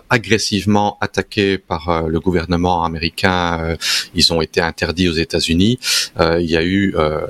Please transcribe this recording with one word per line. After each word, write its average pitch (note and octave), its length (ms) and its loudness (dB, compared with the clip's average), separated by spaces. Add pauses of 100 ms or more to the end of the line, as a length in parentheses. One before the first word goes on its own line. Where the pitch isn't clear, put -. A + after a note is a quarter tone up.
agressivement G#2 920 0
attaqué G2 580 -2
par, E2+ 300 -6
euh, E2 180 0
le D#2+ 120 0
gouvernement F2 640 0
américain. E2+ 760 -2
Euh, E2 160 -2 (400)
ils E2+ 180 4
ont E2 80 2
été - 180 -2
interdits E2 480 0
aux E2+ 60 0
États-Unis. E2+ 640 2 (420)
Euh, E2 220 2
il E2 80 -2
y E2 80 2
a E2 60 2
eu, F#2+ 340 0
euh, D#2 320 0